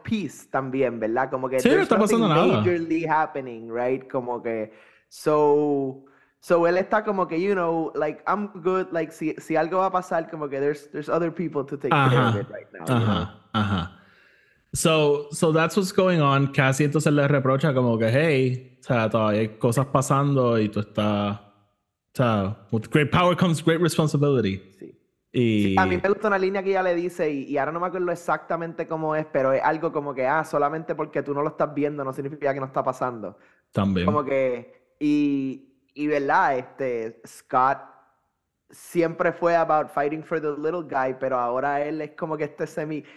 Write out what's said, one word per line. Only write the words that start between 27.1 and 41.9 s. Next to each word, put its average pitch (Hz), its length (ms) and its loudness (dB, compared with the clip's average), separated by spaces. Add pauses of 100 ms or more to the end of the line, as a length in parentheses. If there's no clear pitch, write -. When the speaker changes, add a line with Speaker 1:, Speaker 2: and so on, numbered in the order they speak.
Speaker 1:
y, 139 140 -6
y 143 140 -4
ahora 139 120 -2
no 165 100 -6
me 180 60 -2
acuerdo 175 240 -4
exactamente 165 800 -4
cómo 156 260 -2
es, 156 180 0
pero 131 200 2
es 135 100 2
algo 156 300 0
como 143 220 -4
que, 127 120 -2
"Ah, 151 180 0
solamente 156 520 -2
porque 151 260 -4
tú 143 100 -6
no 143 100 -2
lo 156 80 0
estás 147 220 -2
viendo 147 320 -2
no 131 80 -6
significa 139 400 -4
que 139 80 -4
no 135 60 -4
está 135 160 -4
pasando". 120 560 -6 (320)
Speaker 2:
También. 95 360 0
Speaker 1:
Como 139 180 0
que, 131 720 -4
y, 143 760 -2 (200)
y, 147 140 -6
¿verdad? 147 500 0
Este, 120 680 -6
Scott 135 520 0 (920)
siempre 165 600 -2
fue 170 220 2
about 160 360 2
fighting 151 340 -2
for 160 160 -4
the 151 100 -2 (100)
little 160 220 -2
guy, 131 380 -2
pero 131 180 -2
ahora 131 460 0
él 156 160 -6